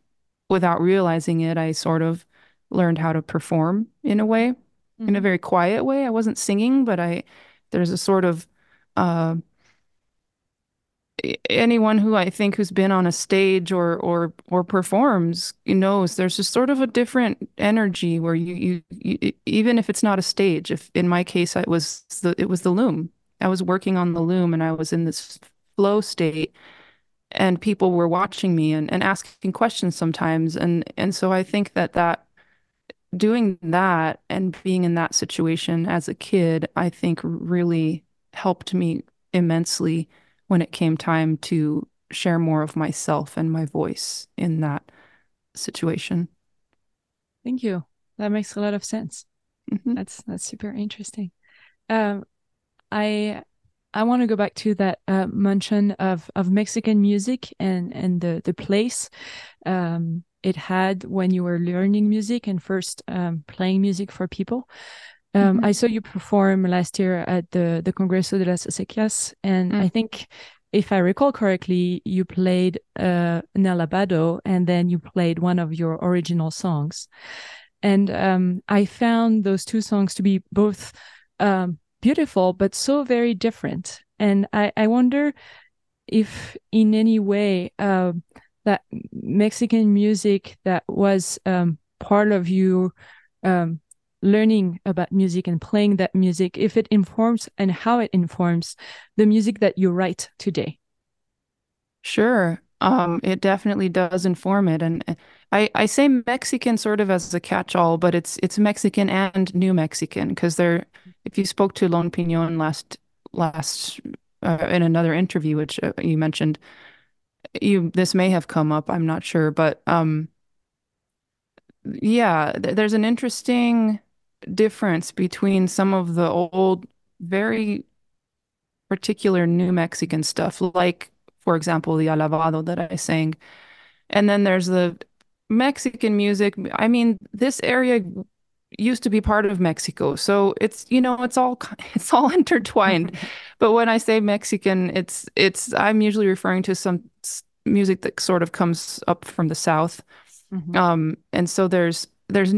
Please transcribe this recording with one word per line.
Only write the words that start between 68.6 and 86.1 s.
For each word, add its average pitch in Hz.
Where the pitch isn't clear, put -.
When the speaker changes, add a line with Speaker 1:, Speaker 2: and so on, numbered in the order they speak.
Speaker 2:
Acequias, -
and 185
Speaker 1:
Mm. 208
Speaker 2:
I 190
think, -
if 214
I 202
recall 196
correctly, 180
you 185
played, 180
uh, 175
an 196
alabado, 175
and 180
then 175
you 175
played 170
one 180
of 165
your 165
original 170
songs. 156
And, 202
um, 185
I 202
found 226
those 196
two 220
songs 202
to 185
be 190
both, 208
um, 185
beautiful, 196
but 196
so 285
very 240
different. -
And 196
I, 208
I 214
wonder 254
if -